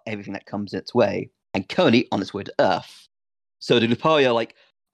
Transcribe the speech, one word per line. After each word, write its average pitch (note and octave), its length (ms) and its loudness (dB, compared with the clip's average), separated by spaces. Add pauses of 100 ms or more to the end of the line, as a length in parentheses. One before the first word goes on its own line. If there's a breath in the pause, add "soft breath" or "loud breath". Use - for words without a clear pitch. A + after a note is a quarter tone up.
everything G#2 260 -10
that - 140 -12
comes G2+ 260 -8
in F#2+ 80 -6
its - 140 -12
way, G2 360 0 (240)
and F#2+ 140 -4
currently C3+ 420 2
on G#2 100 -2
its - 140 -8
way G2 80 -8
to - 160 -14
Earth. - 480 -2 (540)
So B2+ 180 2
the A2+ 100 4
Lupari C#3 380 2
are B2 60 2
like, A#2 220 -2 (400 soft breath)